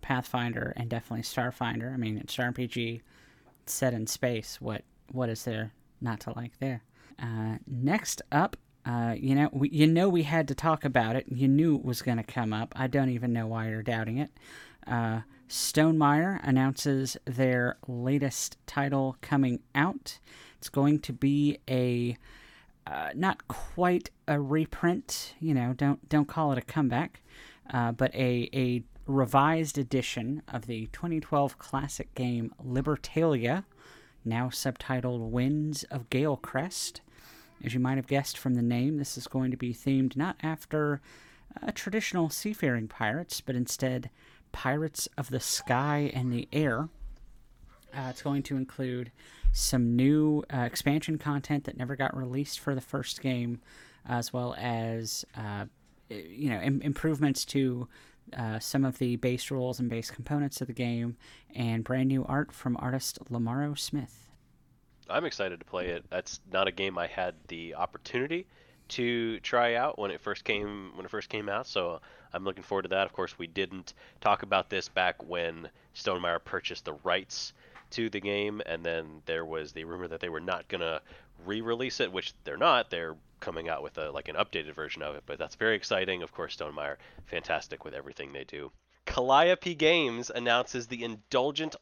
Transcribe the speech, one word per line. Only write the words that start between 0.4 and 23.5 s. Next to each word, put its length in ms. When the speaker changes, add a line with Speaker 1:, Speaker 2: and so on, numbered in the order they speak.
Speaker 1:
and 140
definitely 320
Starfinder. 680
I 60
mean, 220
it's 180
R 140
P 160
G 340
set 280
in 120
space. 540
What, 240
what 160
is 160
there 260
not 180
to 160
like 240
there? 240
Uh, 480
next 640
up, 280
uh, 320
you 180
know, 180
we, 160
you 180
know 220
we 140
had 260
to 40
talk 300
about 320
it. 140
You 180
knew 300
it 80
was 160
gonna 240
come 260
up. 240
I 120
don't 200
even 240
know 160
why 220
you're 120
doubting 360
it. 140
Uh, 360
Stonemaier 1000
announces 800
their 540
latest 720
title 540
coming 400
out. 460
It's 100
going 320
to 140
be 460
a, 480
uh, 300
not 320
quite 640